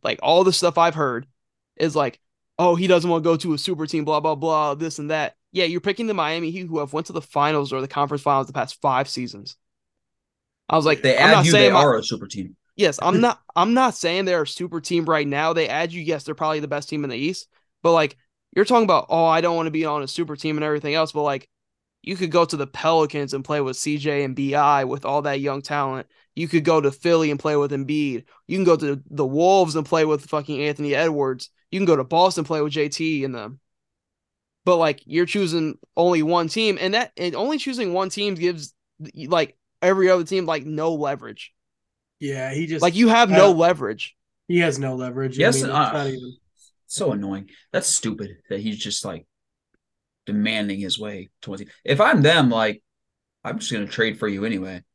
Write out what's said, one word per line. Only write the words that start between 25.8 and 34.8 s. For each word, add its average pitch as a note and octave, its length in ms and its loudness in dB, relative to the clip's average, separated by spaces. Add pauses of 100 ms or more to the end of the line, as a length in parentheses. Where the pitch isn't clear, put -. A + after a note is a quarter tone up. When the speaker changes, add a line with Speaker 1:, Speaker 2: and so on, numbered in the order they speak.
Speaker 1:
You E3 100 -4
could D#3 180 0
go D#3+ 160 4
to C#3 120 2
Philly D#3+ 400 2
and C#3+ 80 -4
play D3+ 160 0
with C#3+ 160 0
Embiid. C#3 520 -4 (220)
You F3 100 -4
can F#3+ 80 2
go E3+ 120 6
to C#3+ 340 -4
the C#3+ 160 -2
Wolves E3 480 4
and D#3 100 -2
play D#3+ 200 2
with D3+ 220 -2
fucking D3 360 -4
Anthony D3 320 -2
Edwards. C#3+ 560 -2 (220)
You F#3+ 80 -4
can G3 60 2
go E3 100 6
to C3 80 -2
Boston E3+ 380 2
and C#3+ 40 -4
play D#3 160 -2
with D3+ 100 -2
J D3+ 160 -2
T D3+ 360 -4
and C3 100 -6
them. A#2 240 -12 (1080)
But, F3+ 120 4
like, D#3 300 0